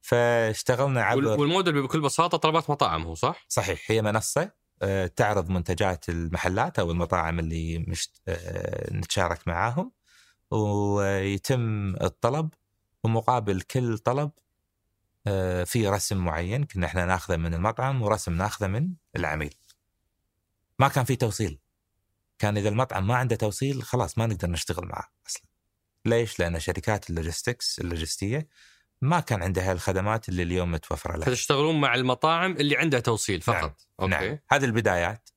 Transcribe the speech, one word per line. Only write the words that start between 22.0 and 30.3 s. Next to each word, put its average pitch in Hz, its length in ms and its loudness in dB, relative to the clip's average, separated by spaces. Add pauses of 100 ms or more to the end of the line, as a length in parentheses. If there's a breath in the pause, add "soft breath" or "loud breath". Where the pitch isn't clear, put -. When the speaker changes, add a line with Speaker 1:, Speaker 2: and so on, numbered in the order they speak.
Speaker 1:
كان 104 180 2
إذا 104 120 2
المطعم 104 380 0
ما 120 80 2
عنده 123 200 2
توصيل، 131 480 -2
خلاص 113 340 -2
ما 113 80 2
نقدر 92 240 -2
نشتغل 87 360 -4
معه - 260 -10 (160)
أصلا. - 160 -10 (640)
ليش؟ 117 340 2
لأن 85 200 0
شركات 95 500 -2
اللوجستكس، 82 680 -4
اللوجستية، 95 680 -4 (540 soft breath)
ما 160 180 2
كان 104 240 -2
عندها 92 280 0
الخدمات 95 580 0
اللي 90 140 -2